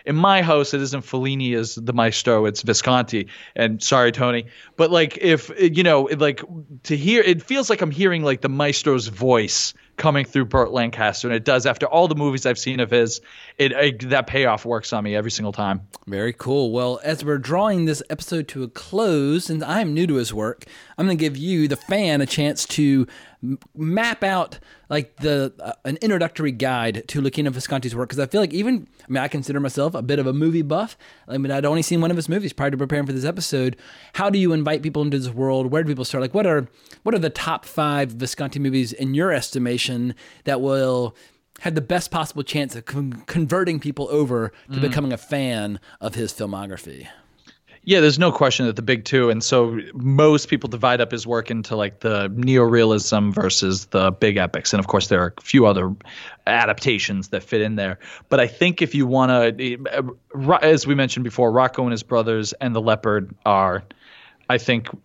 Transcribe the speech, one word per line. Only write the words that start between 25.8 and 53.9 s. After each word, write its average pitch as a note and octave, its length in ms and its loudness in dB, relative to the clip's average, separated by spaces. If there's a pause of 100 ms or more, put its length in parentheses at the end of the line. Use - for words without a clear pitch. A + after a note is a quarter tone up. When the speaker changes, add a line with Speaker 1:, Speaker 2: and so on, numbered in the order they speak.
Speaker 2:
an C#3 160 -4
introductory E3 520 0
guide A#2 560 -2
to D3 120 -4
Luchino C#3 300 0
Visconti's B2+ 440 -6
work, A#2+ 140 -4
'cause B2+ 100 -8
I C#3 80 0
feel G3+ 140 0
like E3 140 0
even, G#3 340 -2 (200)
I B2+ 40 -4
mean, C3 100 0
I C#3+ 60 -4
consider C#3+ 320 -4
myself C#3 340 -2
a A2+ 80 -6
bit C#3 160 0
of C3+ 80 0
a C3 60 0
movie D#3+ 300 2
buff. E3 340 -4 (320)
I C3+ 100 -6
mean, C#3 140 -2
I'd C#3 140 -2
only D#3 160 2
seen E3+ 180 0
one E3+ 100 2
of F3+ 60 0
his D3+ 120 -4
movies F#3+ 240 -2
prior C#3 180 -2
to C#3 80 -4
preparing C#3+ 280 -2
for C#3 60 -4
this C3 120 -4
episode. C#3+ 520 -2 (380)
How G3+ 160 0
do G3+ 80 2
you F3+ 140 4
invite D3+ 300 0
people D3+ 200 -2
into C#3+ 160 0
this B2+ 120 -4
world? C3 400 0
Where D#3 120 0
do D#3 60 -2
people C3 160 -2
start? C3 180 -4
Like, B2+ 120 -6
what G3+ 120 2
are, D3 200 2 (380)
what A3+ 100 0
are G3+ 40 2
the D#3+ 120 0
top - 340 -6
five C#3+ 460 -2
Visconti C3 480 -8
movies C3 340 0
in C3+ 220 -4
your F3 180 2
estimation B2 800 -2 (300)
that C3+ 160 -2
will C3 560 0 (440)
have E3 140 -4
the D#3 60 0
best F3 300 -4
possible D3+ 340 -6
chance C#3 320 -6
of A2+ 80 -14
con-, C3+ 420 -8
converting E3+ 540 0
people C#3+ 300 -6
over B2 400 0 (160)
to C3+ 60 -14
Speaker 1:
Mm-hmm. C3+ 80 -4
Speaker 2:
becoming C3+ 320 0
a A#2+ 40 -6
fan A2+ 640 -4 (200)
of G#2 140 -8
his A2+ 180 -6
filmography? F#2+ 760 -10 (760)
Speaker 1:
Yeah, F#3 140 4
there's D3+ 200 6
no F3 120 4
question C3 360 2
that G#2+ 100 -2
the - 60 -8
big A2+ 220 0
two, B2+ 240 2
and A2+ 140 2
so A#2 380 2 (120)
most C#3+ 560 4
people C3+ 200 -2
divide B2 320 0
up A#2 100 0
his A2+ 160 -6
work A#2 240 -4
into, A2+ 240 -4
like, G2+ 240 -4
the G2+ 320 -2
neorealism A2+ 1040 4
versus F#2+ 520 0
the F#2+ 260 2